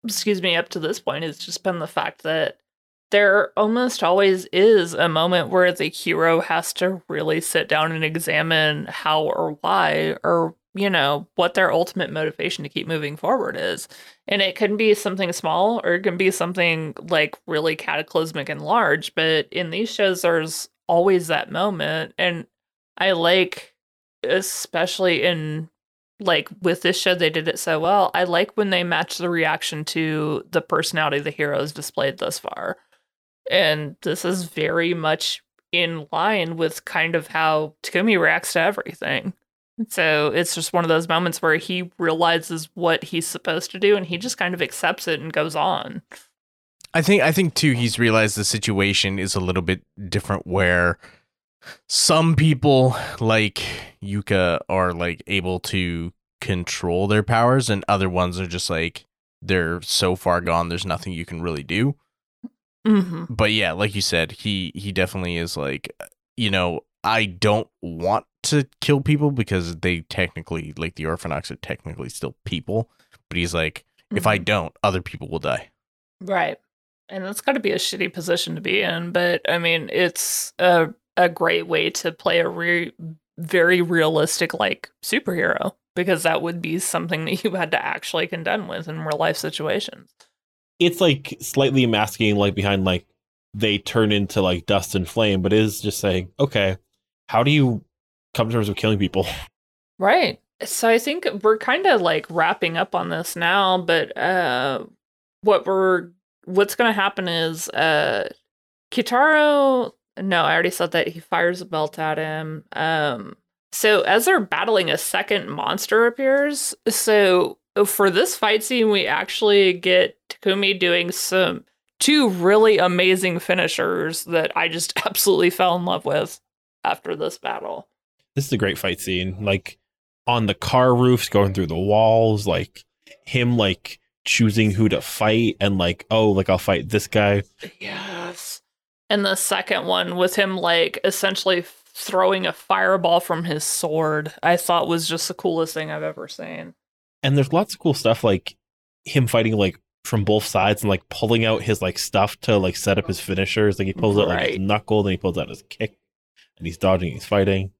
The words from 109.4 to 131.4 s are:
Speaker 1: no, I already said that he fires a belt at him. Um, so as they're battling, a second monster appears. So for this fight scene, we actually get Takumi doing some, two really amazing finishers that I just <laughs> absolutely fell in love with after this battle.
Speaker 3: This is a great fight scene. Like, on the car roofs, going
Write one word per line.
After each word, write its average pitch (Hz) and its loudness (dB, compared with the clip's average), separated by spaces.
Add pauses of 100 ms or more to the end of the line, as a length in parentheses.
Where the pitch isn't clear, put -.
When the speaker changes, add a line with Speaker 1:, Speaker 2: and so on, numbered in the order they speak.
Speaker 1:
no, 180 0
I 147 2
already 170 2
said 175 -4
that 170 0
he 165 -12
fires 175 -2
a 190 -12
belt 156 -4
at 156 -2
him. 156 -8 (100)
Um, 151 -4 (340)
so 214 4
as 220 2
they're 370 4
battling, 185 0
a 147 0
second 190 -2
monster 214 0
appears. 277 0 (140)
So 202 4 (280)
for 202 2
this 185 2
fight 214 0
scene, 226 2
we 202 2
actually 196 2
get 180 2 (120)
Takumi 196 0
doing 175 2
some, 185 0 (360)
two 285 4
really 196 6
amazing 180 2
finishers 170 -2
that 165 0
I 165 0
just 165 -4
<laughs> - -6
absolutely 180 2
fell 175 2
in 175 -2
love 180 -2
with - -2 (440)
after 82 -4
this - -6
battle. - -10 (480)
Speaker 3:
This 139 -2
is - -2
a 117 0
great 95 0
fight 90 -4
scene. 92 -6
Like, 98 -2 (480)
on 117 2
the 101 0
car 127 4
roofs, 123 4
going 101 4